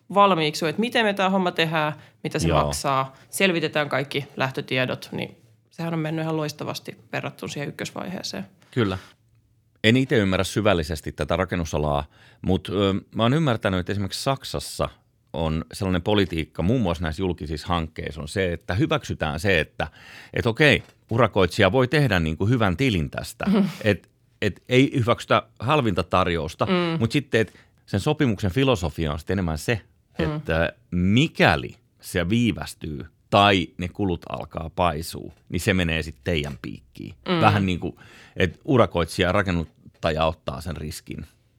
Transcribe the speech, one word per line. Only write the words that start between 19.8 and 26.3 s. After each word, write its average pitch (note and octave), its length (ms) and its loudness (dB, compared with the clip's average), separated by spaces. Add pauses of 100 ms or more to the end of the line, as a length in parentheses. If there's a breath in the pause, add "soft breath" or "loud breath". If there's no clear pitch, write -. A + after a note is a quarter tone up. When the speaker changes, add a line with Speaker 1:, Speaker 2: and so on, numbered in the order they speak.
Speaker 2:
et - 120 -2
okei, A#2+ 380 4 (260)
urakoitsija G#2 640 4
voi B2+ 160 4
tehdä C3 320 2
niinku D#2+ 280 -2
hyvän A2 300 2
tilin F#2+ 320 0
tästä. - 360 -8
Speaker 1:
Mm. G3 240 2 (140)
Speaker 2:
Et, G#2 260 0 (320)
et - 280 -4
ei C3 260 4
hyväksytä A#2 480 0 (160)
halvinta A2+ 440 0
tarjousta, F2 640 0